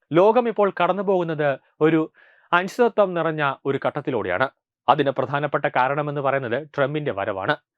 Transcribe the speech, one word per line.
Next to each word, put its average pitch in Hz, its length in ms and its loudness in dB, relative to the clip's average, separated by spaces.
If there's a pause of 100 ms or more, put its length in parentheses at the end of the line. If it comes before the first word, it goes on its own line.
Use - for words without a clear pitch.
(120)
ലോകം 220 360 4
ഇപ്പോൾ 202 240 0 (100)
കടന്നുപോകുന്നത് 170 760 0 (220)
ഒരു 160 320 2 (400)
അനിശ്ചിതത്വം 196 640 2
നിറഞ്ഞ 156 400 -2 (120)
ഒരു 139 200 -2
ഘട്ടത്തിലൂടെയാണ്. 120 640 -2 (400)
അതിന് 139 220 4
പ്രധാനപ്പെട്ട 143 540 -2
കാരണമെന്ന് 143 560 -2
പറയുന്നത് 135 560 -2
ട്രംപിന്റെ 147 360 -2
വരവാണ്. 98 440 -2 (220)